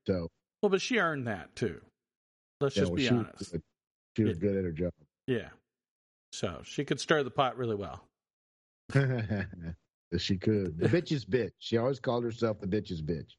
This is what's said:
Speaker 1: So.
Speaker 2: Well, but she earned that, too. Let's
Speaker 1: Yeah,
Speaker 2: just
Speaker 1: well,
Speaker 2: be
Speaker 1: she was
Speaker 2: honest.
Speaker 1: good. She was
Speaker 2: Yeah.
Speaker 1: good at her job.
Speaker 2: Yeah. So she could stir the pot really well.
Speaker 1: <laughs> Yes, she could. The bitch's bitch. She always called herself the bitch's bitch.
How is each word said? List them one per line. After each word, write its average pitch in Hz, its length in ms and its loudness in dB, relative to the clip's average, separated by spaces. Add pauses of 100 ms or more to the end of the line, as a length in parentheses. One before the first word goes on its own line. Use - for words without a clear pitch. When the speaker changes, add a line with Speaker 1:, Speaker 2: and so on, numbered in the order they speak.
Speaker 1:
So. 87 220 2 (340)
Speaker 2:
Well, 208 80 4
but 185 100 4
she 247 180 0
earned 156 280 2
that, 98 300 -6
too. 90 240 -2 (800)
Let's 139 160 0
Speaker 1:
Yeah, 98 60 4
Speaker 2:
just 87 100 2
Speaker 1:
well, 87 60 0
Speaker 2:
be 135 100 4
Speaker 1:
she 120 60 6
was 117 120 2
Speaker 2:
honest. - 260 -12
Speaker 1:
good. 82 100 -4 (540)
She 110 80 6
was 92 120 2
Speaker 2:
Yeah. 80 60 -8
Speaker 1:
good 101 160 2
at 95 60 0
her 87 80 -4
job. 85 200 -2 (340)
Speaker 2:
Yeah. 107 220 -2 (840)
So 82 320 -4
she - 200 -4
could 139 160 -2
stir 151 240 4
the 123 80 -6
pot 127 240 2
really 117 180 0
well. 95 300 -6 (880)
Speaker 1:
<laughs> - 0 - (1200)
Yes, 92 60 0
she 98 160 0
could. 95 420 0
The 127 120 4
bitch's 156 340 2
bitch. 101 340 0
She - 200 0
always 131 200 0
called 120 260 0
herself 113 360 -2
the 101 60 -6
bitch's 92 340 -2
bitch. 78 380 -4